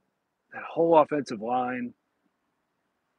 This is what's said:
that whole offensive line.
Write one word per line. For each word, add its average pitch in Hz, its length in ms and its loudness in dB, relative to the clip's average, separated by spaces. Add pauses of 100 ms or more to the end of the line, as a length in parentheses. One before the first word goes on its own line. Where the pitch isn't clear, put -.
(520)
that - 160 -14
whole 165 300 4
offensive 139 440 0
line. 123 520 -4 (1300)